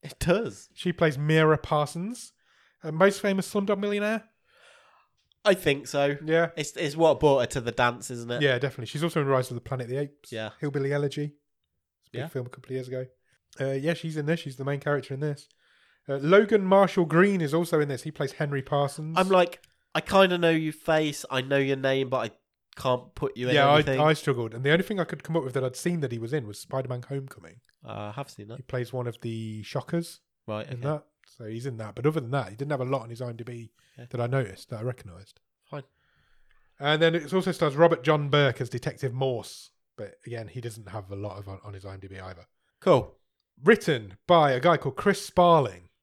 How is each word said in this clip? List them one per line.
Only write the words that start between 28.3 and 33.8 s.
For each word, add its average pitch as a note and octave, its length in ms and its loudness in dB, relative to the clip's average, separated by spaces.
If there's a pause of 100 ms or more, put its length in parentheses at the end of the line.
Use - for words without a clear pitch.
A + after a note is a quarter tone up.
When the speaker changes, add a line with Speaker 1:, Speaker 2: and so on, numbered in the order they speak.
Speaker 1:
seen G#2 180 -18
that. A2+ 80 -14
Speaker 2:
He C3 80 -16
plays B2 280 -8
one B2 140 -6
of A#2 140 -8
the A2+ 420 -8
Shockers - 560 -6 (300)
Speaker 1:
Right, G#2+ 180 -8
Speaker 2:
in B2+ 120 -12
Speaker 1:
okay. A#2+ 40 -12
Speaker 2:
that. D3 220 -4 (340)
So A#2+ 60 -18
he's A2+ 220 -10
in B2 100 -8
that. G#2+ 180 -12
But B2 100 -10
other D#3 160 2
than A#2+ 120 -8
that, C3 160 -4
he G2+ 80 -16
didn't C#3 160 -6
have C3+ 80 -4
a B2+ 40 -2
lot C3 180 -2
on A#2+ 80 -14
his A#2+ 120 -12
I B2 60 -8
M A#2 80 -10
D A#2+ 80 -12
B A#2 260 -14 (260)